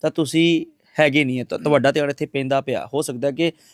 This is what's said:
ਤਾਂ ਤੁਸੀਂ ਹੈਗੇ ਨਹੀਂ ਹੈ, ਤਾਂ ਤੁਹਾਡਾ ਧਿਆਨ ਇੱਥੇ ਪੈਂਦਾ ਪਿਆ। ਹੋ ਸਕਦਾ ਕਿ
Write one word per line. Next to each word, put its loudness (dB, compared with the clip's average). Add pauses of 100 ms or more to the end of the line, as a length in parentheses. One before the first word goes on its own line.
ਤਾਂ -2
ਤੁਸੀਂ 2 (340)
ਹੈਗੇ 4
ਨਹੀਂ -2
ਹੈ, -6
ਤਾਂ -8
ਤੁਹਾਡਾ 2
ਧਿਆਨ -2
ਇੱਥੇ -6
ਪੈਂਦਾ -2
ਪਿਆ। -6
ਹੋ -2
ਸਕਦਾ -4
ਕਿ -2 (220)